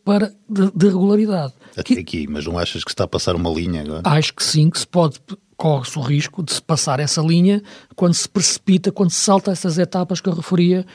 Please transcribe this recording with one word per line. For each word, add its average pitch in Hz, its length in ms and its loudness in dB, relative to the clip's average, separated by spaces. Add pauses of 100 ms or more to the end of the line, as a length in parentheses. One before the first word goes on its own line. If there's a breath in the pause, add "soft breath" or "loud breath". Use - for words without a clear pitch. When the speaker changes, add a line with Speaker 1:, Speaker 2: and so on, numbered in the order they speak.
Speaker 1:
para, 202 280 2 (160)
de, 196 240 2
de 175 140 4
regularidade. 196 680 2 (200 loud breath)
Speaker 2:
Até - 220 -2
Speaker 1:
Que - 60 0
Speaker 2:
aqui, 78 280 -6
mas 76 180 -6
não 85 120 -4
achas - 260 -4
que - 60 -8
se - 40 -10
está 95 100 -2
a - 40 -2
passar 87 260 -2
uma 85 160 0
linha 82 320 -2
agora? 78 220 -8
Speaker 1:
Acho 151 300 2
que - 80 -8
sim, 156 280 2
que - 80 -4
se - 80 -6
pode, 165 340 0 (360)
corre-se 147 420 -2
o 143 40 -4
risco 143 400 -2
de 143 100 -6
se - 80 -6
passar 143 380 -2
essa 151 220 -2
linha 175 420 2 (320 loud breath)
quando 175 200 2
se - 140 -4
precipita, - 600 0
quando 196 200 0
se - 100 -4
salta 196 320 2
essas 170 260 -2
etapas 180 420 -2
que - 80 -4
eu 180 40 0
referia 175 520 2 (100)